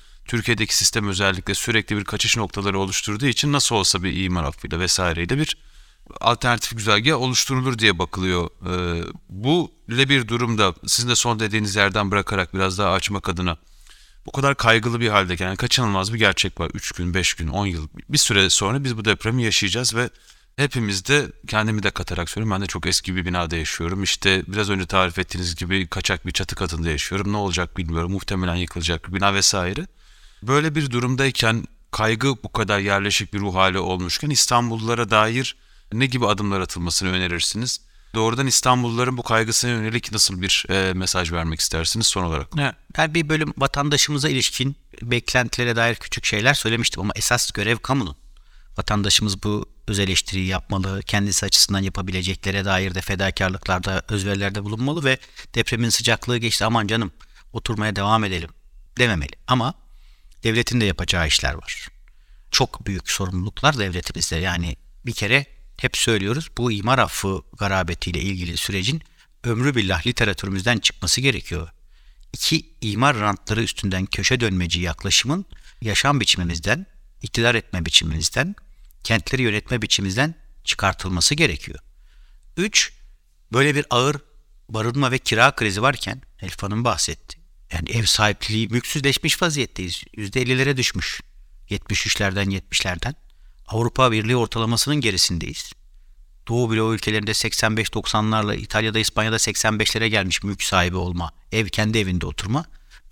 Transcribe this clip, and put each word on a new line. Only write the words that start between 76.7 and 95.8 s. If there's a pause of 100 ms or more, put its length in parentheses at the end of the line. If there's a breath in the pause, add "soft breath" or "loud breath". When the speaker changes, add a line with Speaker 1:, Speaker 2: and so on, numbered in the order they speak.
Speaker 2:
iktidar
etme
biçimimizden, (500)
kentleri
yönetme
biçimimizden (300)
çıkartılması
gerekiyor. (800)
Üç, (600)
böyle
bir
ağır (520)
barınma
ve
kira
krizi
varken (180)
Elif
Hanım
bahsetti. (340)
Yani
ev
sahipliği
mülksüzleşmiş
vaziyetteyiz. (140)
Yüzde
ellilere
düşmüş. (480)
Yetmiş
üçlerden,
yetmişlerden. (520)
Avrupa
Birliği
ortalamasının
gerisindeyiz. (760)